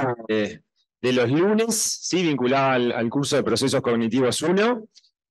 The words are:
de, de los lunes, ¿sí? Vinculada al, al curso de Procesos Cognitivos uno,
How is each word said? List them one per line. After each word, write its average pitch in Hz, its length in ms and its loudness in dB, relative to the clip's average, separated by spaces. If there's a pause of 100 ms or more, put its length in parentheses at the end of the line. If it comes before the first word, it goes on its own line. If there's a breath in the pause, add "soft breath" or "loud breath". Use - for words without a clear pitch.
(280)
de, 107 360 -2 (380)
de 123 120 0
los 123 180 2
lunes, 214 440 2
¿sí? - 480 -2
Vinculada 135 500 2
al, 120 180 2
al 117 180 -2
curso 143 280 -2
de 123 60 0
Procesos 120 360 0
Cognitivos 117 600 0
uno, 208 480 0 (420 soft breath)